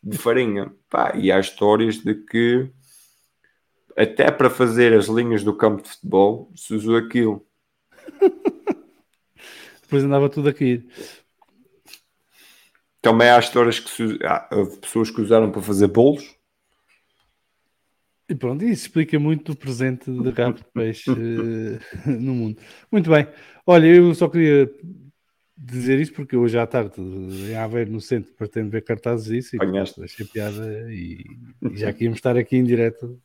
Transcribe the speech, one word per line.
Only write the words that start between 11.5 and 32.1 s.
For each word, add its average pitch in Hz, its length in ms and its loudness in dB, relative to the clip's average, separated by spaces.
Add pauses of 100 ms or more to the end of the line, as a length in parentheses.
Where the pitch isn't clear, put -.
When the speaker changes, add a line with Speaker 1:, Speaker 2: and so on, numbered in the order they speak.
Speaker 1:
Também 117 300 6
há 123 80 10
histórias 117 420 2
que - 80 -18
se - 140 -10
us-, 110 200 -4
há, - 300 -2
houve 98 240 -2
pessoas - 340 -4
que 117 120 -6
usaram 110 280 2
para 98 120 -8
fazer 101 240 2
bolos. 123 500 2 (1900)
Speaker 2:
E 160 60 -4
pronto, 131 300 -6
isso 220 180 -2
explica 156 360 -2
muito 151 340 -2
o 143 40 -10
presente 131 540 -6
de 127 200 -4
rabo 120 280 -2
de - 60 -20 (100)
peixe, 113 360 -6
<laughs> 127 60 2
eh, 113 960 -8
no 127 240 -4
mundo. 110 240 -6 (340)
Muito 185 160 0
bem. 151 180 4 (380)
Olha, 170 220 6
eu 175 280 8
só 165 140 0
queria 147 420 4 (840)
dizer 127 440 -2
isso 151 120 -4
porque 135 240 -8
hoje 120 220 2
à 117 80 0
tarde, 110 340 -6
em 95 560 -12
Aveiro, 113 340 -6
no 110 100 -8
centro, 110 340 -6
pretendo 107 340 -8
ver 107 140 -6
cartazes 113 440 -6
disso 120 300 -8
e, - 20 -6
Speaker 1:
Apanhaste. 98 360 -4
Speaker 2:
portanto, - 180 -18
achei 101 140 -14
piada 107 680 -10
e, 87 320 -14 (380)
e 120 140 -8
já 104 180 -6
que 117 100 -6
íamos 113 140 -2